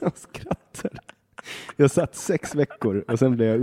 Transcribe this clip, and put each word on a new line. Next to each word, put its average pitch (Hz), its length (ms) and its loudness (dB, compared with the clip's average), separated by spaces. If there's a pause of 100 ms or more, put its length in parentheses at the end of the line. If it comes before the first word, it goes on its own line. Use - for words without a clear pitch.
jag - 180 -2
skrattar. - 720 -10 (880)
Jag 143 140 6
satt - 260 0
sex - 380 -4
veckor 110 540 0
och 117 100 0
sen 131 180 4
blev 113 120 4
jag 110 140 2